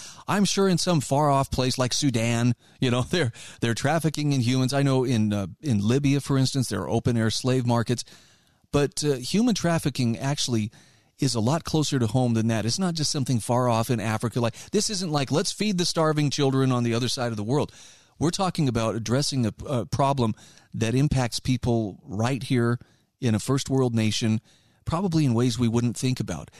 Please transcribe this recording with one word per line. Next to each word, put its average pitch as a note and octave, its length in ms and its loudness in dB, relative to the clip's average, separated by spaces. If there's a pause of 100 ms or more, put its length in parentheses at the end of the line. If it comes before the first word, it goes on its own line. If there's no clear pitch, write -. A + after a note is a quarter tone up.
(300)
I'm G3 160 2
sure G3 240 2
in E3+ 80 4
some E3+ 240 2
far-off C#3 500 2
place B2+ 260 0
like B2+ 140 0
Sudan, A#2 640 2 (240)
you C3 100 2
know, B2 120 2
<laughs> B2 80 -4
they're, D#3 240 0 (260)
they're A#2 140 0
trafficking D3+ 580 0
in C#3 80 2
humans." B2+ 340 2
I C#3 80 2
know C3 220 2
in, A2 300 2
uh, G2+ 140 -2 (140)
in G#2 240 0
Libya, C#3 360 2
for C#3 160 0
instance, C3 320 0
there G2 140 -4
are C#2 60 -6
open-air A2+ 420 0
slave B2+ 340 -2
markets. A#2+ 400 0 (640)
But, C#3+ 320 0
uh, C#3+ 120 0
human F#3+ 400 0
trafficking C3+ 640 0
actually A#2+ 540 -2 (480)
is B2+ 160 0
a A2 60 0
lot C#3 240 0
closer D3 340 0
to A#2 80 2
home B2 260 2
than A2+ 140 2
that. A2 180 0
It's A#2+ 140 -2
not F3+ 140 -2
just D3+ 180 -2
something B2+ 300 -2
far B2 260 0
off A2+ 220 0
in A#2+ 100 0
Africa. A2 400 -4
Like, A#2 160 -2 (160)
this G#3 180 0
isn't F#3 220 -4
like, C#3 200 -2
"Let's F3+ 200 0
feed G3+ 260 -2
the F3 80 0
starving D3+ 440 0
children C3+ 420 2
on B2 140 0
the A#2 80 0
other A#2+ 160 0
side A#2+ 220 -2
of G#2+ 60 -6
the G#2 60 -4
world." C3 300 -2 (440)
We're D3+ 140 0
talking E3+ 380 0
about A2+ 260 0
addressing A#2+ 500 0
a, G2+ 80 -2 (140)
a A#2 180 -4
problem C3+ 500 0 (380)
that A2+ 220 0
impacts C3 460 0
people A#2 640 -2
right A#2 380 -2
here A#2+ 360 0 (400)
in A2+ 160 2
a G#2 40 2
first C3+ 300 -2
world C3 240 2
nation, A2 460 2 (460)
probably D#3+ 400 0
in B2 80 4
ways A#2+ 260 2
we A#2+ 80 2
wouldn't A#2 300 0
think B2+ 240 -2
about. F2 280 -8 (100)